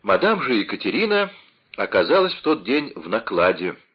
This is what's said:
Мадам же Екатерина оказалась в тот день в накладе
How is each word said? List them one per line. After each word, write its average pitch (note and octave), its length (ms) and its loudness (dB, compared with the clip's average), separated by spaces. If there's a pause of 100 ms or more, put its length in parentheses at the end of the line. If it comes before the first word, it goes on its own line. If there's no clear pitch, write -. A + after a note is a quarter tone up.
Мадам D#3+ 400 2
же C3 120 0
Екатерина F#3+ 760 -2 (460)
оказалась F3+ 560 2
в - 80 -12
тот D3 240 -2
день C#3+ 320 -2
в D#2+ 140 -14
накладе F#2 680 0 (180)